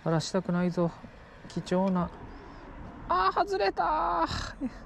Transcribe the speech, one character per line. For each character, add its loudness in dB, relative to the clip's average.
荒 2
ら 4
し -4
た 2
く -2
な 2
い 2
ぞ。 2
貴 -4
重 2
な。 2
あ 4
ー、 4
外 0
れ 4
た 0
ー。 0